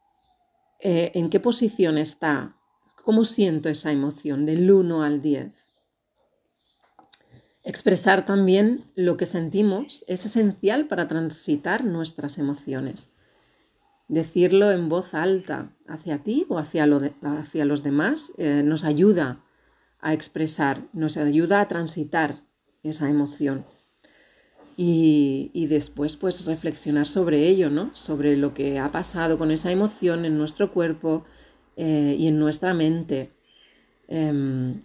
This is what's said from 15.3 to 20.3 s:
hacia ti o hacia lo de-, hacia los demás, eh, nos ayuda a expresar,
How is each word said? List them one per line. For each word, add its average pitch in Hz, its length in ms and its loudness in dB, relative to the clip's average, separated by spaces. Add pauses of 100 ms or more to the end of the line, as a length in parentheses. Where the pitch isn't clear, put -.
hacia 160 340 -8
ti 269 280 -2
o 175 80 -4
hacia 156 280 -2
lo 147 140 6
de-, 139 220 -4
hacia 151 420 -4
los 143 180 0
demás, 156 560 -2
eh, 143 240 0
nos 151 220 0
ayuda 156 600 2 (560)
a 156 120 -2
expresar, 151 800 -4